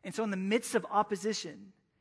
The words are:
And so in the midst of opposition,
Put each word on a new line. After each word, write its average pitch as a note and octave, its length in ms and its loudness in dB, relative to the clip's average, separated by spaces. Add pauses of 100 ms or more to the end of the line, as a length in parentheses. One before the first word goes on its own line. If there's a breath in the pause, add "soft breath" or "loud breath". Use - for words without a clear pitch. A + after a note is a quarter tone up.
And F#3 100 -8
so A3 120 -2
in G#3+ 60 0
the G3 60 -2
midst G3 380 0
of G3+ 160 4
opposition, F#3 840 0 (280)